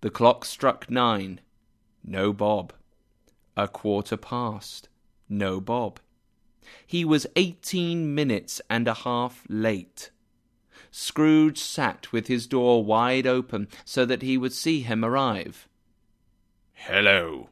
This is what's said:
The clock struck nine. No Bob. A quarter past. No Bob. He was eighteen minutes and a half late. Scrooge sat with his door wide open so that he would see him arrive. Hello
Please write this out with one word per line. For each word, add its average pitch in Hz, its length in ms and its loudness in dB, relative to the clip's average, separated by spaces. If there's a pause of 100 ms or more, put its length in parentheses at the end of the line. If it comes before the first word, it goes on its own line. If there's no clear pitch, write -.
The 110 100 -4
clock - 340 4
struck - 460 -2
nine. 110 500 0 (640)
No 98 280 -2
Bob. 104 400 -2 (840)
A 104 100 0
quarter 104 500 -2
past. 113 720 -8 (400)
No 98 320 -2
Bob. 113 400 -4 (880)
He 175 180 -2
was 156 220 2 (100)
eighteen 170 760 -2
minutes 135 540 -2
and 117 200 0
a 113 60 0
half 123 540 -4
late. 107 640 -4 (800)
Scrooge 156 680 4
sat - 540 -6
with 113 140 -2
his 120 200 -2
door 123 380 4
wide 120 420 2
open 127 420 -2 (160)
so - 200 0
that 123 180 -2
he 131 160 0
would 127 140 -2
see 160 280 -2
him 113 240 -2
arrive. 117 640 -2 (1040)
Hello 87 800 2